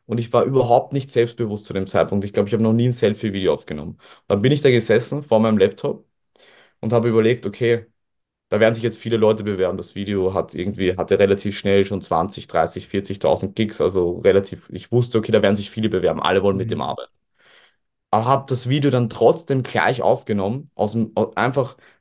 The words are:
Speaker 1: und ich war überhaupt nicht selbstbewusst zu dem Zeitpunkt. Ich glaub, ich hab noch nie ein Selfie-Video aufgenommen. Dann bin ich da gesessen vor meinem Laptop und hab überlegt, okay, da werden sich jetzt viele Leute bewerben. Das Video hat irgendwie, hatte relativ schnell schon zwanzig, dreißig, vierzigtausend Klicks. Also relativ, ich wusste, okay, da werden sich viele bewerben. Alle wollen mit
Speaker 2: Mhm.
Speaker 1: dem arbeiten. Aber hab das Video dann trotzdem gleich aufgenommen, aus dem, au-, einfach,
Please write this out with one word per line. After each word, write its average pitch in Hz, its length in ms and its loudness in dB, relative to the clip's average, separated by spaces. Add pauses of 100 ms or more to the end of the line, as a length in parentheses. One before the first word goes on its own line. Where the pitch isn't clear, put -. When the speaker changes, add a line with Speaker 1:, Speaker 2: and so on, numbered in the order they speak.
Speaker 1:
und 120 120 -4
ich 117 140 -6
war 120 120 4
überhaupt 127 480 2
nicht 139 180 -4
selbstbewusst 117 560 -2
zu - 60 -10
dem 95 140 -4
Zeitpunkt. 98 380 0
Ich 104 80 -10
glaub, 101 140 0
ich 110 80 -2
hab 113 60 0
noch 110 120 2
nie 117 160 2
ein 123 40 0
Selfie-Video 101 640 0
aufgenommen. 76 440 -10 (300)
Dann 101 140 0
bin 135 100 4
ich 147 100 0
da 139 80 6
gesessen 120 520 2
vor 110 180 2
meinem 110 180 2
Laptop - 480 -2 (760)
und 110 120 -4
hab 117 120 4
überlegt, 113 420 2
okay, 117 400 -2 (640)
da 107 100 0
werden 113 140 4
sich 113 100 -4
jetzt 113 140 -4
viele 117 200 -2
Leute 110 260 2
bewerben. 92 340 -2
Das - 160 -14
Video 98 400 -2
hat 82 200 -4
irgendwie, 90 420 -2
hatte 90 220 0
relativ 98 400 2
schnell 98 280 2
schon 95 160 -6
zwanzig, 87 460 -4
dreißig, 82 400 -2
vierzigtausend 98 680 -2
Klicks. 107 240 -4
Also 87 400 0
relativ, 98 500 0
ich - 220 -12
wusste, 120 260 0
okay, 110 140 -2
da 107 100 4
werden 101 140 4
sich 101 140 -8
viele 110 200 -2
bewerben. 85 320 -2
Alle 92 200 2
wollen 98 160 0
mit 113 100 -6
Speaker 2:
Mhm. - 20 -8
Speaker 1:
dem 76 120 -4
arbeiten. 69 300 -10 (960)
Aber 110 160 0
hab 131 200 2
das 123 220 -4
Video 143 220 0
dann 117 200 0
trotzdem 139 520 2
gleich 117 400 -2
aufgenommen, 107 720 -2
aus 104 180 -2
dem, 113 240 -4
au-, 110 180 -2
einfach, 127 420 -2 (240)